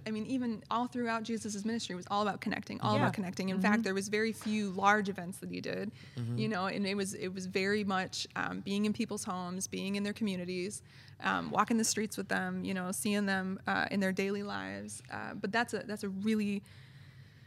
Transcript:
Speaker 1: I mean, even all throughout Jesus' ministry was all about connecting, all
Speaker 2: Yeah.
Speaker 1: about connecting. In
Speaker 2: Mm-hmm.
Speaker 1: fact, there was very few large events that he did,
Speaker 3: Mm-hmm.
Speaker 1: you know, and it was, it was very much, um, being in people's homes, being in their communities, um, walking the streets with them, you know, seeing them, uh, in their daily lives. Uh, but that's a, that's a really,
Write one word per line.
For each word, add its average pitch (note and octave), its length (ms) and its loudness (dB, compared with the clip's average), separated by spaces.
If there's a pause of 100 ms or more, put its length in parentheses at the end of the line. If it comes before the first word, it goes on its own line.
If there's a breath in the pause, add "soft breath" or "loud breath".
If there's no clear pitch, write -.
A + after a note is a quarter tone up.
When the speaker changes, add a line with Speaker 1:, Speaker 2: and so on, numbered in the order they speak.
Speaker 1:
I A3 40 -2
mean, G#3+ 160 -2
even A#3+ 440 -2
all A#3+ 160 2
throughout A#3 360 0
Jesus' G#3+ 420 -2
ministry A3 320 -2
was F3 140 -8
all G3+ 120 4
about G3 200 0
connecting, - 400 -4
all G#3+ 120 4
Speaker 2:
Yeah. G3 100 6
Speaker 1:
about F#3+ 100 4
connecting. F#3+ 340 -2
In F#3 80 0
Speaker 2:
Mm-hmm. F#3+ 60 2
Speaker 1:
fact, G#3+ 200 6
there F#3+ 120 2
was G3 140 0
very G#3+ 240 2
few G#3+ 400 0
large G3 360 6
events F#3 300 -4
that F#3 120 -10
he F3+ 120 -2
did, G3 300 -4 (260 loud breath)
Speaker 3:
Mm-hmm. A#2+ 200 -2
Speaker 1:
you G#3+ 100 2
know, F#3+ 180 2
and F#3+ 200 0
it F#3+ 80 2
was, G3 200 0
it - 140 -4
was F#3 180 -4
very G3 380 4
much, F#3 420 0 (100)
um, F#3 240 -2
being G3+ 240 2
in G#3+ 80 4
people's G#3+ 320 -2
homes, F3+ 420 -4
being F#3+ 300 -2
in G3+ 60 0
their G3+ 100 0
communities, F#3 720 -2 (420 loud breath)
um, - 260 2
walking G#3 280 4
the A3 60 4
streets G#3+ 340 0
with G3 100 -4
them, F#3 340 0
you F#3+ 120 -2
know, F#3 180 -2
seeing G#3 320 2
them, F#3+ 420 0
uh, F#3+ 240 2
in G3 100 2
their F#3+ 120 4
daily G3 300 0
lives. G3+ 680 -6
Uh, G#2+ 240 -6
but G3+ 160 -4
that's A#3 220 0
a, G#3+ 140 -2
that's G#3 180 -6
a G3+ 60 -4
really, G3+ 520 0 (840 loud breath)